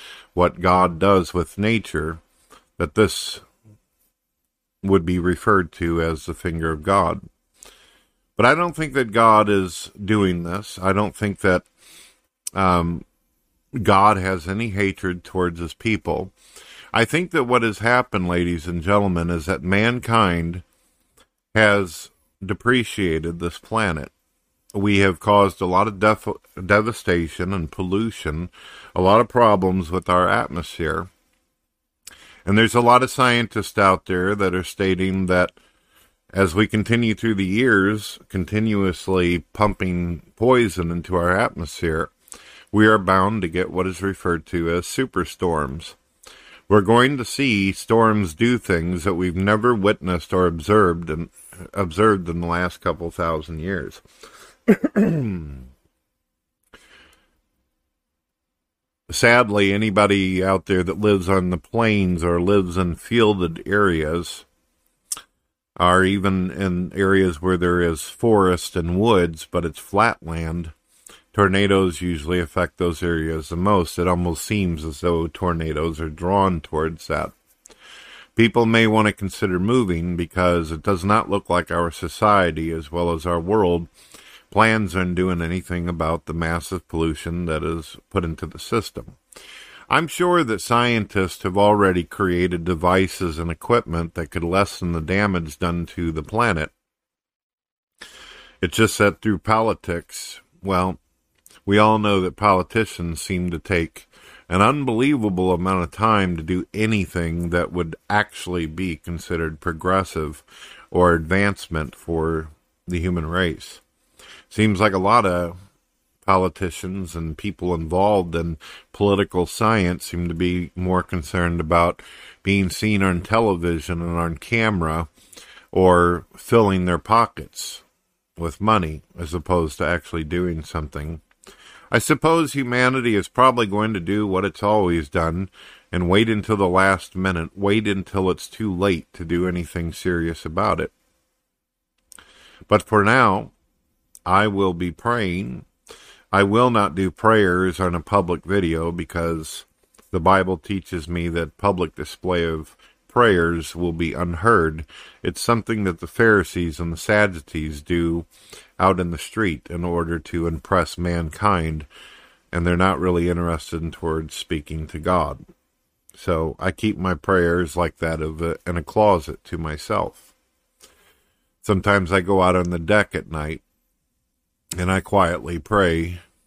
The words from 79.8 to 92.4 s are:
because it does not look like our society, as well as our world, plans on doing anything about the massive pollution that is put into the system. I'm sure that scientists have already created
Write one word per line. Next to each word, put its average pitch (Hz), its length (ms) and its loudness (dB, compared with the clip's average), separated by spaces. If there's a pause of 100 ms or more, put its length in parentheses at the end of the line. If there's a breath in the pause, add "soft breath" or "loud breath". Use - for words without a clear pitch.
because 87 560 0
it 78 100 -8
does 92 220 -2
not 104 240 0
look 98 220 -4
like 87 200 -2
our 85 200 -2
society, 85 800 0
as 80 200 -8
well 85 220 -2
as 80 140 -6
our 85 140 0
world, 87 480 0 (640 loud breath)
plans 107 420 2
on 90 220 -2
doing 90 260 0
anything 87 460 -6
about 82 380 -4
the 80 60 -10
massive 82 540 -6
pollution 82 600 -4
that 78 180 -4
is 80 320 -8 (140)
put 90 140 -4
into 82 220 -8
the - 140 -14
system. - 560 -8 (760 loud breath)
I'm 156 160 0
sure 175 380 2
that 110 160 -2
scientists 113 840 0
have 95 160 -2
already 101 460 4
created 87 600 -2